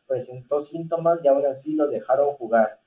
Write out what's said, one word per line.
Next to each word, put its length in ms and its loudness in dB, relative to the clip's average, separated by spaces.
presentó 540 -4
síntomas 640 -2
y 40 4
aún 160 4
así 300 -4
lo 140 2
dejaron 460 0
jugar. 520 0